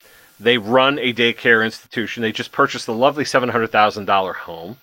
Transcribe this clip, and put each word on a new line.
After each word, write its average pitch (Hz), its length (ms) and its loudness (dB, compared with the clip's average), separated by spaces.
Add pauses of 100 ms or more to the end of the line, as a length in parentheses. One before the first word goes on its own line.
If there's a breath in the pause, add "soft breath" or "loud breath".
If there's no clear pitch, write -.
(400 soft breath)
They 120 180 2
run 127 400 2
a 123 160 -4
daycare 117 500 2
institution. 113 600 -6
They 110 80 -2
just - 200 -8
purchased 135 360 -2
a 120 40 -4
lovely 135 340 0
seven 127 240 0
hundred 113 220 0
thousand 107 340 2
dollar 95 280 0
home. 85 500 -14